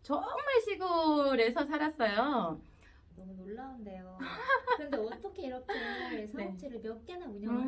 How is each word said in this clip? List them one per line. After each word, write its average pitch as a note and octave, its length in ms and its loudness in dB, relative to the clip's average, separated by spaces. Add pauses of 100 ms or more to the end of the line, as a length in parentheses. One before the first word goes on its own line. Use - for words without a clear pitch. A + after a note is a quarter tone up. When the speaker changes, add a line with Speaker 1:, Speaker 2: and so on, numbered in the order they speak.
Speaker 1:
정말 G#4 360 -2 (280)
시골에서 D4+ 1000 4
살았어요. B3+ 920 2 (560)
Speaker 2:
너무 F#3+ 200 -14
놀라운데요. G#3 840 -12 (600)
근데 C#4+ 200 -2
어떻게 G4 500 -4
이렇게 B3+ 260 -6
Speaker 1:
<laughs> G4+ 380 -4
네. G#3+ 160 -4
Speaker 2:
사업체를 G#3 540 -8
몇 A3+ 240 -8
개나 F4+ 220 -10
운영을 A3+ 400 -2